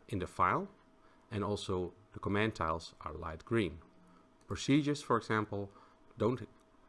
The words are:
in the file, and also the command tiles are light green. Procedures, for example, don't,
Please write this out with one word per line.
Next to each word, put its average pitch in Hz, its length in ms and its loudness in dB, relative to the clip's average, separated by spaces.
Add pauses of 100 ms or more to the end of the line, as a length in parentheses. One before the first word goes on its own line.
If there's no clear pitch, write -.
in 98 120 -2
the 85 80 -4
file, 117 420 2 (600)
and 101 140 -2
also 95 500 -2 (180)
the - 80 -14
command 104 340 2
tiles 82 400 -2 (120)
are 76 80 -8
light 80 320 -10
green. 92 320 2 (680)
Procedures, 143 560 2
for 123 140 0
example, 104 540 0 (480)
don't, 113 280 2 (420)